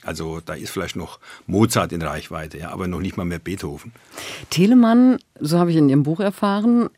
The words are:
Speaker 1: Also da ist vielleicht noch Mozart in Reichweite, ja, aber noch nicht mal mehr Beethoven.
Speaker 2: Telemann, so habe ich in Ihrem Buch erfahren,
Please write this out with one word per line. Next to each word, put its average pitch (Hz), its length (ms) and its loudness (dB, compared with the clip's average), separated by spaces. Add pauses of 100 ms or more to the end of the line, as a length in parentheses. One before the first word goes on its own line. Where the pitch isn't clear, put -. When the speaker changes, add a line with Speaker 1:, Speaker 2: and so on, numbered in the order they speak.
Speaker 1:
Also 80 400 -8
da 87 120 -12
ist - 160 -14
vielleicht 87 240 -8
noch - 240 -12 (260)
Mozart 101 480 0
in 85 80 -6
Reichweite, 78 560 -10
ja, 78 140 -12
aber 90 160 -8
noch 87 140 -6
nicht 92 160 -6
mal 98 80 -6
mehr 87 140 -6
Beethoven. 92 520 -10 (580)
Speaker 2:
Telemann, 233 720 6 (200)
so 160 200 0
habe 175 120 2
ich 160 60 2
in 147 120 6
Ihrem 139 140 4
Buch 160 160 -2
erfahren, 208 800 0